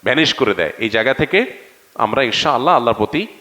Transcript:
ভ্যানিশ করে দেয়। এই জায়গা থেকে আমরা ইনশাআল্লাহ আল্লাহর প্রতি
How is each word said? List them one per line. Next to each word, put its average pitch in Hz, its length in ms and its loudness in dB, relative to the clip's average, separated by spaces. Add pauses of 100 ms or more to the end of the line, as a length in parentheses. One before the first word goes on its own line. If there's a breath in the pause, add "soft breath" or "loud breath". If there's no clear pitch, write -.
ভ্যানিশ 143 300 2
করে 110 200 0
দেয়। 85 240 -2
এই 113 120 -4
জায়গা 113 240 0
থেকে 190 400 0 (420)
আমরা 113 280 0
ইনশাআল্লাহ 135 520 0
আল্লাহর 120 220 2
প্রতি 151 300 -2 (140)